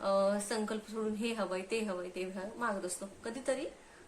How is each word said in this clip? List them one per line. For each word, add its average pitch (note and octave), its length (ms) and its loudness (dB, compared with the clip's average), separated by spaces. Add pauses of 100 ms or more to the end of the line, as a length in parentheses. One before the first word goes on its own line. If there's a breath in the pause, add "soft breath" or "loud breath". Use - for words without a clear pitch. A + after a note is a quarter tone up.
अ, G3 380 6 (100)
संकल्प G#3+ 420 0
सोडून G#3+ 240 0
हे A3+ 180 0
हवंय, F#3 380 0
ते A3+ 100 2
हवंय, F#3 280 0
ते F#3 160 -2
हवंय F#3+ 320 -4
मागत G#3 280 0
असतो. F3+ 220 -4 (180)
कधीतरी B3+ 420 0 (420 loud breath)